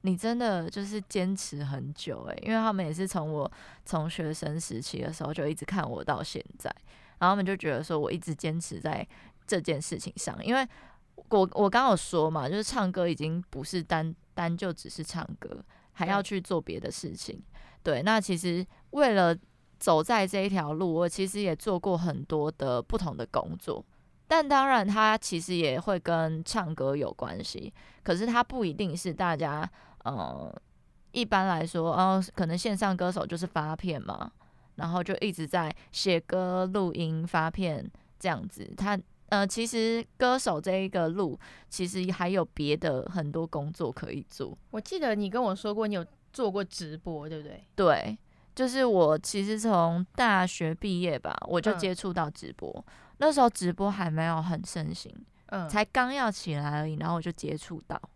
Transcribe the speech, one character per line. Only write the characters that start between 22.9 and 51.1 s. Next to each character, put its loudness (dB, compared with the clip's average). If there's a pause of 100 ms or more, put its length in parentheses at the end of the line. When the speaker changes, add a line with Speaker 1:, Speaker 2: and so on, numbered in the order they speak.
Speaker 1:
同 -2
的 -6
工 -2
作， -8 (400)
但 4
当 6
然 4
它 4
其 -2
实 -4
也 2
会 0
跟 0
唱 -2
歌 0
有 -2
关 -8
系， -10 (300)
可 2
是 0
它 4
不 0
一 0
定 -2
是 -4
大 0
家， -2 (360)
呃， -6 (600)
一 0
般 2
来 2
说， 0
哦， 4 (100)
可 0
能 0
线 0
上 2
歌 0
手 -2
就 -4
是 -2
发 -2
片 -4
嘛， -8 (440)
然 -4
后 0
就 0
一 0
直 -4
在 0 (200)
写 2
歌、 0
录 0
音、 -2
发 0
片 -4 (300)
这 -4
样 -2
子。 -12
他， 0 (320)
呃， 4
其 -2
实 0 (140)
歌 4
手 0
这 -2
一 0
个 2
路， -2 (320)
其 -4
实 -2
还 0
有 2
别 0
的 0 (100)
很 -2
多 -2
工 -6
作 -4
可 -8
以 -8
做。 -10 (140)
Speaker 2:
我 -6
记 -8
得 2
你 0
跟 0
我 0
说 -4
过， 0
你 -2
有 -2 (280)
做 0
过 -2
直 -8
播， -8
对 -8
不 -14
对？ -18 (100)
Speaker 1:
对， 6 (360)
就 2
是 2
我 8
其 -2
实 -2
从 4 (100)
大 6
学 -2
毕 -2
业 0